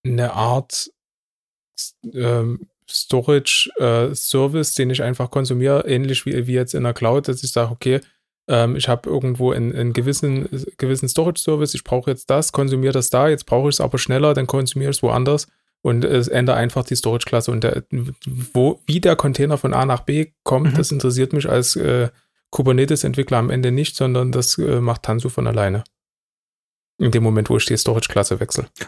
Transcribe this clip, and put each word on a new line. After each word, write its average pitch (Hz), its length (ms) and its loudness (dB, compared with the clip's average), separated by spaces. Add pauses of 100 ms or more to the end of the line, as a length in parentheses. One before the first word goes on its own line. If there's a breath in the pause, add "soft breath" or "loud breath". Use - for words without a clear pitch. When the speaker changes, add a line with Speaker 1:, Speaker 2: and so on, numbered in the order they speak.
Speaker 1:
eine 120 300 -2
Art, 120 580 -2 (1200)
ähm, 120 560 -2 (220)
Storage, - 880 0
äh, 120 360 2
Service, 139 600 0
den 127 140 0
ich 127 120 -2
einfach 123 300 -2
konsumiere, 135 560 0
ähnlich 135 380 -2
wie, 127 220 -2
wie 127 60 -2
jetzt 127 200 0
in 135 100 -2
der 120 100 0
Cloud, 123 360 0
dass 127 140 -4
ich 131 100 -4
sag, 117 180 0
okay, 131 300 -2 (480 soft breath)
ähm, 120 260 2
ich 127 140 -2
hab 120 160 -2
irgendwo 127 460 0
einen, 117 220 -2
einen 120 200 -2
gewissen, 135 560 -2 (280)
gewissen 131 300 -2
Storage-Service, 160 680 0
ich - 100 -10
brauche 127 260 0
jetzt - 180 -4
das, 143 220 0
konsumiere 135 400 0
das 131 180 0
da, 135 200 4
jetzt 151 160 -2
brauche 131 240 2
ich's 139 100 0
aber 127 180 0
schneller, 143 360 2
dann 135 140 0
konsumiere 135 440 -2
ich's - 100 -4
woanders 127 460 0 (340)
und 120 220 0
es 123 240 2
ändert 123 300 2
einfach 120 260 0
die - 120 -6
Storage-Klasse 117 560 -2
und 113 120 -2
der, 127 200 -2 (680)
wo, 131 320 2
wie 156 140 -2
der 175 160 4
Container 143 420 0
von - 160 -2
A 127 120 2
nach 127 160 0
B 151 260 -2 (160)
kommt, 131 300 2
Speaker 2:
Mhm. - 20 0
Speaker 1:
das 151 160 0
interessiert 131 420 0
mich 147 160 0
als, 123 280 2
äh, 123 320 0 (420)
Kubernetes-Entwickler 135 840 2
am 117 120 2
Ende 127 220 0
nicht, 143 240 0
sondern 127 380 0
das, 123 240 0
äh, 127 240 0
macht 120 220 -2
Tanzu 117 260 -2
von 120 180 -2
alleine. 107 380 0 (1120)
In 123 100 2
dem 113 140 2
Moment, 110 260 2
wo 117 80 4
ich - 80 0
die 113 120 0
Storage-Klasse 104 600 0
wechsle. - 280 -4 (200 loud breath)